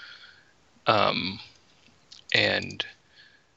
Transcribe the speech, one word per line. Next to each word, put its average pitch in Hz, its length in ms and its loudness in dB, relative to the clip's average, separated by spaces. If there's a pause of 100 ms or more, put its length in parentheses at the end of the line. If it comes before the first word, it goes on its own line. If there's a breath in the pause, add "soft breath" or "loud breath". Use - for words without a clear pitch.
(880 loud breath)
Um, 98 540 2 (960 loud breath)
and, 98 500 0 (720 soft breath)